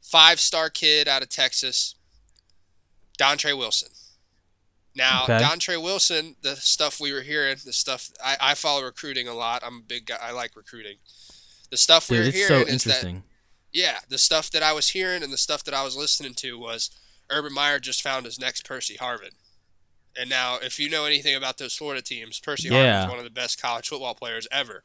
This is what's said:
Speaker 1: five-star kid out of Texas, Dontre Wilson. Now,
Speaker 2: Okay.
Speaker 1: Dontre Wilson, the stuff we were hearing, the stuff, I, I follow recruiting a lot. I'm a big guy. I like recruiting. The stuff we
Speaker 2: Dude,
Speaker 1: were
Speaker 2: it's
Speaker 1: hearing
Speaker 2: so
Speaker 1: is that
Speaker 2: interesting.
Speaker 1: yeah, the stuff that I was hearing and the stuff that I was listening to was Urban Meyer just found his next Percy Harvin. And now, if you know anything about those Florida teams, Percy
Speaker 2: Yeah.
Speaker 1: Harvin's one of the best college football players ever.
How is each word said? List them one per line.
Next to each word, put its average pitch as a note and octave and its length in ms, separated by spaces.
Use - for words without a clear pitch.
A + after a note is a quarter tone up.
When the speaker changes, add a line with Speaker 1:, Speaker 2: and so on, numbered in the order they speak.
Speaker 1:
five-star D#3+ 680
kid D3+ 380
out C3+ 140
of B2+ 80
Texas, - 680
Dontre C#3+ 380
Wilson. A#2+ 320
Now, C3 300
Speaker 2:
Okay. A#2 140
Speaker 1:
Dontre E3 440
Wilson, E3 600
the C#3+ 140
stuff - 440
we C#3+ 120
were C#3 100
hearing, C#3 420
the C3 80
stuff, - 380
I, C3+ 160
I C3+ 140
follow C#3+ 280
recruiting B2+ 460
a A#2+ 60
lot. A#2 300
I'm A#2+ 140
a A2+ 40
big A#2 240
guy. A#2 140
I A#2 120
like A#2+ 240
recruiting. G#2 400
The B2+ 60
stuff - 340
we B2 60
Speaker 2:
Dude, A2+ 80
Speaker 1:
were B2 40
Speaker 2:
it's C#3 80
Speaker 1:
hearing G3 120
Speaker 2:
so D3 120
Speaker 1:
is A#2+ 60
that C#3 60
Speaker 2:
interesting. B2 500
Speaker 1:
yeah, D3+ 260
the C3 100
stuff - 320
that D#3 120
I D#3 100
was D3+ 180
hearing F#3 320
and C#3 100
the C3 60
stuff D3+ 260
that C#3 100
I C#3 100
was C3 120
listening C#3+ 380
to A#2+ 240
was A#2 320
Urban D3 240
Meyer C#3+ 240
just B2+ 240
found C3 240
his A#2 140
next C3 260
Percy B2 340
Harvin. A#2+ 340
And B2+ 100
now, B2+ 320
if B2+ 200
you D3 100
know D#3 140
anything D3 320
about C3+ 220
those B2+ 180
Florida C#3 260
teams, A2+ 380
Percy D3+ 280
Speaker 2:
Yeah. B2 360
Speaker 1:
Harvin's F#2+ 60
one B2 80
of A#2+ 60
the A#2+ 60
best B2 320
college A#2+ 260
football C3 280
players A2+ 340
ever. A#2+ 340